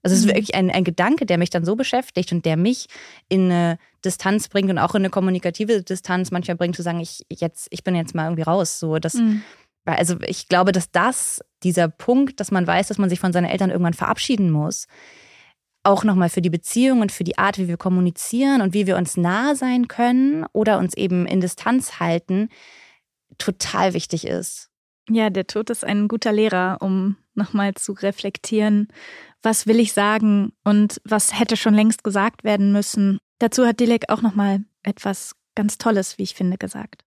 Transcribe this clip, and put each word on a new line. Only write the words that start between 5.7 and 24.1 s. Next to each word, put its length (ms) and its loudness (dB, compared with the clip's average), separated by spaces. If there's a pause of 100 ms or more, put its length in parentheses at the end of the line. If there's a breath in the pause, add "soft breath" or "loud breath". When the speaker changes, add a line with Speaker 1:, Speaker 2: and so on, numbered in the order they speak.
Speaker 1:
Distanz 480 -4
manchmal 260 -4
bringt, 200 -2
zu 60 -8
sagen, 180 -4
ich, 300 -14
jetzt, 400 -8
ich 140 -12
bin 120 0
jetzt 180 -4
mal 100 -2
irgendwie 180 -2
raus. 360 0
So, 200 -2
das, 160 -4
Speaker 2:
Mhm. 280 2 (440 loud breath)
Speaker 1:
weil, 100 0
also 200 0 (100)
ich 220 -10
glaube, 220 4
dass 220 -2
das, 480 -2 (240)
dieser 240 2
Punkt, 520 0
dass 120 -6
man 140 2
weiß, 220 2
dass 100 -4
man 120 2
sich 80 0
von 140 0
seinen 140 2
Eltern 240 0
irgendwann 240 0
verabschieden 560 0
muss, 360 -2 (960 loud breath)
auch 220 4
nochmal 240 4
für 140 -2
die 80 2
Beziehung 500 2
und 120 0
für 120 -6
die 140 -4
Art, 200 2
wie 80 -2
wir 120 -4
kommunizieren 840 0
und 140 0
wie 120 2
wir 100 2
uns 200 -2
nah 380 0
sein 340 0
können 640 2
oder 260 2
uns 180 -2
eben 300 0
in 140 0
Distanz 580 -2
halten, 520 -2 (880 loud breath)
total 560 -2
wichtig 320 -6